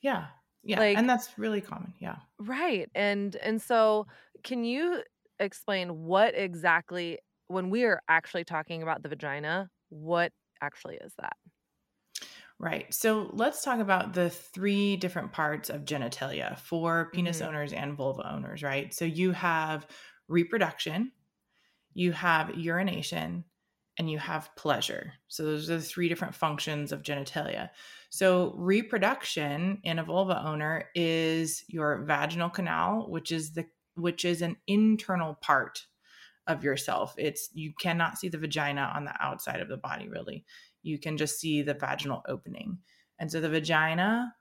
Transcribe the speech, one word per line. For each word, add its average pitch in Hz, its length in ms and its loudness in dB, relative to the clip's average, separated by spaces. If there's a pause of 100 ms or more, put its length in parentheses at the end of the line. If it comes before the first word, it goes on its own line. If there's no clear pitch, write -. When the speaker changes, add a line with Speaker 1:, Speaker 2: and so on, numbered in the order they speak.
Speaker 1:
Yeah. 190 260 0 (360)
Yeah. 214 160 0
Speaker 2:
Like 208 180 6
Speaker 1:
And 240 120 6
that's - 280 0
really 214 240 0
common. 180 380 -10
Yeah. 175 180 -8 (220)
Speaker 2:
Right. 254 540 -2
And, 202 440 0
and 220 240 -2
so 214 460 6 (360)
can 247 200 -4
you 302 400 0 (360)
explain 185 640 -2
what 190 320 6
exactly, 175 840 0 (280)
when 185 220 -2
we 233 160 4
are 214 220 4
actually 165 360 2
talking 165 400 -4
about 160 200 -2
the 147 60 -8
vagina, 151 600 -4 (200)
what 165 440 0 (280)
actually - 360 -8
is - 220 -18
that? - 180 -10 (1200)
Speaker 1:
Right. - 340 -4
So 220 400 2
let's 226 300 0
talk 254 160 0
about 196 340 2
the 175 180 2
three 202 680 2
different 180 340 -4
parts 151 380 -2
of 147 160 -6
genitalia 131 720 -4
for 165 560 0
penis 170 260 0
Speaker 2:
Mm-hmm. 165 100 -4
Speaker 1:
owners 147 240 -4
and 143 220 -4
vulva 135 360 -4
owners, 143 320 -8
right? 139 300 -4
So 170 120 -2
you 170 260 2
have 160 560 0 (400)
reproduction, 170 840 0 (840)
you 180 200 2
have 165 440 2
urination, 170 880 -2 (540)
and 160 100 0
you 151 80 -2
have 156 380 -6
pleasure. - 580 -2 (140)
So - 160 -8
those 151 260 -2
are 165 80 0
the 156 60 -4
three 170 260 0
different 170 260 -4
functions 147 560 -2
of 143 120 -8
genitalia. 147 680 -4 (400)
So 180 460 4
reproduction 190 1300 2
in 165 160 0
a 165 40 -2
vulva 175 400 2
owner 151 520 -2
is 165 720 2
your 151 380 0
vaginal 156 440 0
canal, 175 600 0
which 165 220 -4
is 156 220 -4
the, 165 120 -4 (300)
which 170 300 -2
is 170 160 2
an 170 160 -2 (100)
internal 196 760 4
part - 440 4 (640)
of 143 160 0
yourself. 131 540 0
It's, 147 360 -2
you 156 260 -8
cannot 170 380 2
see 185 120 -4
the 160 80 -6
vagina 143 580 0
on 147 100 -4
the 147 140 -8
outside 143 420 -2
of - 80 -6
the 131 80 -6
body, - 300 -6
really. - 380 -10 (380)
You 151 160 -4
can 156 180 -4
just 151 220 -2
see 151 240 2
the 143 100 0
vaginal 139 540 -2
opening. - 500 -8 (420)
And 160 120 -4
so 160 100 0
the 160 80 2
vagina 165 920 2